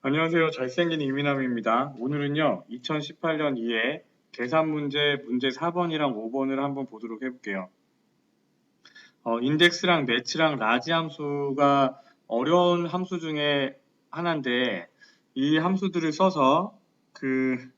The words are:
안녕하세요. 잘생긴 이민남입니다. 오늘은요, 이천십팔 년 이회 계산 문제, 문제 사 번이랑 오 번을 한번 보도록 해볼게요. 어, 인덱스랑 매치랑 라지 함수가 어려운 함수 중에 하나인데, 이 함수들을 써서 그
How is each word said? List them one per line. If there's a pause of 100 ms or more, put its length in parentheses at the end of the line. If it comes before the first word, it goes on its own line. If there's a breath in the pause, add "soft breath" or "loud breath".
안녕하세요.
잘생긴
이민남입니다.
오늘은요,
이천십팔
년
이회 (300)
계산
문제,
문제
사
번이랑
오
번을
한번
보도록
해볼게요. (1500 loud breath)
어,
인덱스랑
매치랑
라지
함수가 (260 loud breath)
어려운
함수
중에 (340)
하나인데, (460 soft breath)
이
함수들을
써서 (360)
그 (200)